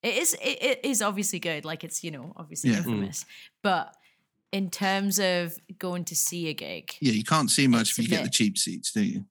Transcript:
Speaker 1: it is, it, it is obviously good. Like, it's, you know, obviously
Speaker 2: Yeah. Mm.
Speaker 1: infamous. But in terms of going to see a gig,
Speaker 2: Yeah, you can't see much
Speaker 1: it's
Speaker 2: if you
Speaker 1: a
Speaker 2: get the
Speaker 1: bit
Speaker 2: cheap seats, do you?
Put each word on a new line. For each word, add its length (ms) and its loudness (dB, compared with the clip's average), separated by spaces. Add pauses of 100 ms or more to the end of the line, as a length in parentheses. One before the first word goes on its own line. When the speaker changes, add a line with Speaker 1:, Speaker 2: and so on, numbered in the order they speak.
Speaker 1:
it 140 0
is, 200 2
it, 280 -4
it 200 2
is 180 0
obviously 380 -2
good. 260 -2
Like, 180 -8
it's, 200 -8
you 80 -6
know, 260 -12
obviously 340 -2
Speaker 2:
Yeah. 60 4
Mm. 100 0
Speaker 1:
infamous. 380 -4 (360)
But 340 0 (560)
in 200 -2
terms 480 0
of 400 0 (180)
going 280 -4
to 100 -6
see 320 0
a 80 -2
gig, 460 -10
Speaker 2:
Yeah, 120 4
you 100 2
can't 280 2
see 160 6
much 240 6
Speaker 1:
it's 80 -2
Speaker 2:
if 0 -
you 60 2
Speaker 1:
a 40 -2
Speaker 2:
get 80 4
the 120 0
Speaker 1:
bit 40 -6
Speaker 2:
cheap 240 2
seats, 340 -4
do 120 2
you? 280 -2